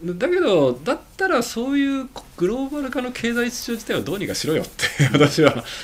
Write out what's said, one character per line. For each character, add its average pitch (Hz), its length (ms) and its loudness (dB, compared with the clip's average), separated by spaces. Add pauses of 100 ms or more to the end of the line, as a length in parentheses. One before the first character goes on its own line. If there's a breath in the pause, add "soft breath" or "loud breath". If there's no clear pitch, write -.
だ 180 240 -4
け 359 120 2
ど、 170 340 4
だ 156 200 -4
っ 320 60 -4 (180)
た 381 100 0
ら 277 160 2
そ 247 280 -4
う 285 60 2
い 277 240 0
う 254 80 -10 (280)
グ 175 100 0
ロ 226 180 -2
ー 269 80 -8
バ 294 80 -4
ル 269 80 -4
化 262 120 -4
の 247 100 -4
経 233 220 -4
済 240 180 0
秩 - 0 -
序 - 220 -8
自 220 120 -8
体 220 100 -2
を 123 60 0
ど 139 140 -4
う 208 40 -6
に 175 80 -4
か 95 60 -4
し - 140 -4
ろ 156 80 0
よ - 80 0
っ - 20 -6
て - 200 -6 (240)
<laughs> 110 40 0
私 143 300 6
は、 117 200 6 (200 loud breath)